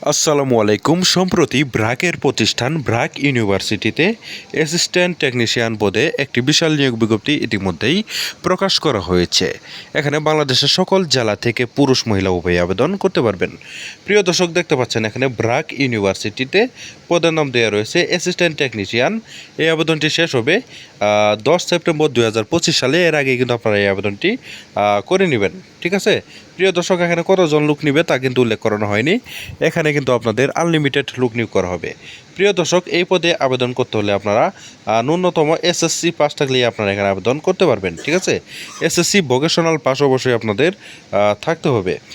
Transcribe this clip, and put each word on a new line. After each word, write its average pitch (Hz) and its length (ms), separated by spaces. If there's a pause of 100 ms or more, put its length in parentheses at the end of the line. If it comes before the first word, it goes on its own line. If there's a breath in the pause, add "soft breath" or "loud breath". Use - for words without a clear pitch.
আসসালামু 139 560
আলাইকুম। 107 420
সম্প্রতি 180 600
ব্র্যাকের 123 540
প্রতিষ্ঠান 127 600
ব্র্যাক 120 420
ইউনিভার্সিটিতে 113 920 (380 loud breath)
অ্যাসিস্ট্যান্ট 175 680
টেকনিশিয়ান 120 600
পদে 107 420
একটি 127 220
বিশাল 156 340
নিয়োগ 139 200
বিজ্ঞপ্তি 110 380
ইতিমধ্যেই 113 680 (400 loud breath)
প্রকাশ 185 360
করা 127 200
হয়েছে। 90 600 (340 loud breath)
এখানে 147 260
বাংলাদেশের 147 480
সকল 190 380
জেলা 120 300
থেকে 120 300
পুরুষ 135 420
মহিলা 95 220
উভয়ই 90 300
আবেদন 95 360
করতে 185 260
পারবেন। 95 300 (540 loud breath)
প্রিয় 208 180
দর্শক, 175 240
দেখতে 165 280
পাচ্ছেন 117 300
এখানে 120 220
ব্র্যাক 120 380 (140)
ইউনিভার্সিটিতে 123 880 (400 loud breath)
পদের 165 260
নাম 151 180
দেওয়া 117 180
রয়েছে 107 400
অ্যাসিস্ট্যান্ট 175 480
টেকনিশিয়ান। 123 640 (380 loud breath)
এই 156 120
আবেদনটি 156 400
শেষ 160 260
হবে, 127 200
আহ, 104 880
দশ 165 220
সেপ্টেম্বর 160 420
দুই 120 180
হাজার 110 180
পঁচিশ 165 360
সালে। 156 280
এর 156 80
আগে 135 220
কিন্তু 123 160
আপনারা 113 240
এই 101 100
আবেদনটি, 101 500 (380 loud breath)
আহ, 101 300
করে 190 220
নেবেন, 104 240 (300)
ঠিক 175 120
আছে? 190 280 (340 loud breath)
প্রিয় 190 160
দর্শক, 175 280
এখানে 170 280
কতজন 160 360
লোক 151 200
নিবে 151 200
তা 151 140
কিন্তু 127 240
উল্লেখ 110 180
করানো 107 260
হয়নি। 117 340 (400 loud breath)
এখানে 156 340
কিন্তু 135 200
আপনাদের 117 380
আনলিমিটেড 151 540 (120)
লোক 123 160
নিয়োগ 117 160
করা 92 180
হবে। 87 260 (420 loud breath)
প্রিয় 196 180
দর্শক, 175 340
এই 175 160
পদে 170 360
আবেদন 127 340
করতে 123 240
হলে 104 160
আপনারা, 104 320
আহ, - 560
ন্যূনতম 165 600
এসএসসি 170 500
পাস 147 240
থাকলেই 131 280
আপনারা 110 280
এখানে 101 160
আবেদন 98 320
করতে 185 260
পারবেন, 98 300 (100)
ঠিক 147 100
আছে? 160 240 (420 loud breath)
এসএসসি 170 400
ভোকেশনাল 156 560
পাস 131 240
অবশ্যই 131 320
আপনাদের, 113 380
আহ, - 720
থাকতে 160 280
হবে। 95 280 (180 loud breath)